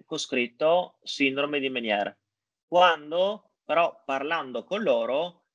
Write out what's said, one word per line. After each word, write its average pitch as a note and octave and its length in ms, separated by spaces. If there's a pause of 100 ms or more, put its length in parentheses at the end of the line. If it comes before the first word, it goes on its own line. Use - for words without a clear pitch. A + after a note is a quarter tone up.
con D#3+ 120
scritto D3+ 840
sindrome C#3+ 580
di C3+ 80
Meniere. G#2+ 520 (460)
Quando F3 840 (140)
però D#3+ 400
parlando C3+ 600
con G#3 180
loro C#3 600 (120)